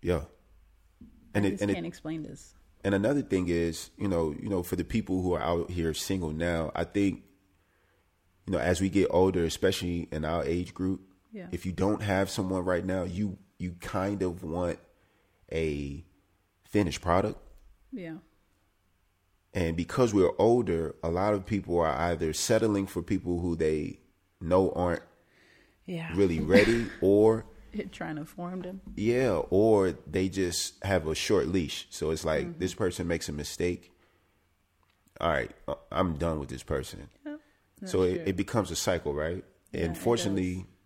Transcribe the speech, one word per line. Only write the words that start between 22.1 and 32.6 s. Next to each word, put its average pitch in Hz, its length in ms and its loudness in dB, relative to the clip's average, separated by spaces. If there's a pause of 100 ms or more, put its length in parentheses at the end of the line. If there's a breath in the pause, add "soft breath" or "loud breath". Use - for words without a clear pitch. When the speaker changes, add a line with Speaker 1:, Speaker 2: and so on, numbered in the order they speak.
Speaker 1:
settling 107 520 2
for 92 160 -6
people 87 380 -2
who 85 160 -2
they 78 440 -2 (400)
know 90 320 4
aren't 87 300 0 (840 soft breath)
Speaker 2:
Yeah. 85 300 -8
Speaker 1:
really 90 240 2
ready 104 560 6
Speaker 2:
<laughs> - 60 -6
Speaker 1:
or 107 440 6 (460)
Speaker 2:
Trying 160 240 -10
to 151 100 -10
form 175 360 -10
them. 185 200 -10 (140)
Speaker 1:
Yeah, 117 560 2
or 101 400 6 (160)
they 95 200 0
just 90 560 -4
have 92 220 2
a 78 80 0
short 78 340 2
leash. 87 440 -2
So 78 180 -4
it's 80 160 -2
like, 76 220 0
Speaker 2:
Mm-hmm. 82 120 -12